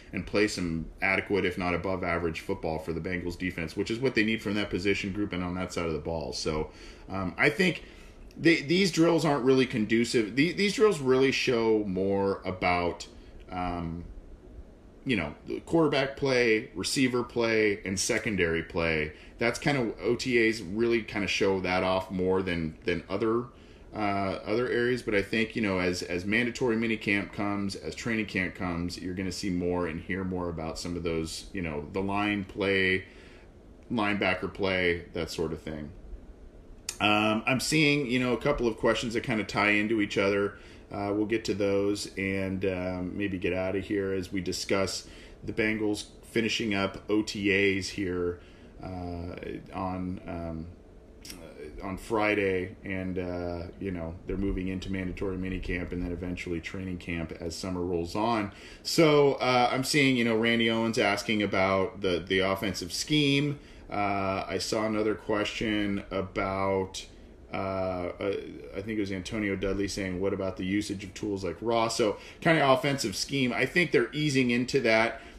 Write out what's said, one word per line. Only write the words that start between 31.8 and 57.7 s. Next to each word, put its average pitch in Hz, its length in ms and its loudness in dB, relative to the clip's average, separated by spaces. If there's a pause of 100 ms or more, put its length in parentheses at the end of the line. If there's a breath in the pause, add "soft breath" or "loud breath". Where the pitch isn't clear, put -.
the 98 80 -2
line 101 420 0
play, 95 640 2 (840 loud breath)
linebacker 101 640 0
play, 90 600 0
that 82 180 -4
sort 80 220 -2
of 78 80 -10
thing. 76 280 -10 (1120)
Um, 107 480 2
I'm 131 140 0
seeing, 147 460 2
you 123 120 0
know, 123 140 0
a 113 40 0
couple 143 300 0
of 110 80 0
questions 113 380 0
that 113 100 -2
kind 113 160 -2
of 98 80 -4
tie 104 220 2
into 104 320 2
each 104 160 -2
other. 101 380 2 (340 loud breath)
Uh, 101 240 -4
we'll 107 120 2
get 110 180 -2
to 110 100 -2
those 101 640 0
and, 95 460 -2
um, 90 540 -2
maybe 98 200 -2
get 87 140 0
out 95 240 0
of 98 80 -2
here 98 300 0
as 92 180 -4
we 98 80 -2
discuss 92 680 -2 (380 loud breath)
the 107 80 -10
Bengals 107 540 0 (180)
finishing 113 500 0
up 98 240 0 (120)
O 107 140 4
T 98 540 2
As 92 120 -4
here, 90 500 -2 (420 loud breath)
uh, 90 540 -8 (380)
on, 92 520 -6
um, 85 400 -8 (640)
uh, 78 560 -14
on 95 120 -6
Friday, 101 880 0
and, 92 340 -4
uh, 87 440 -4 (180)
you 95 100 -4
know, 85 240 -8 (120)
they're 95 100 -4
moving 95 320 -2
into 95 200 -6
mandatory 92 460 -4
minicamp 90 560 -4
and 90 100 -4
then 87 120 -4
eventually 90 480 -6
training 95 380 -8
camp 85 420 -6
as 82 120 -6
summer 90 280 -6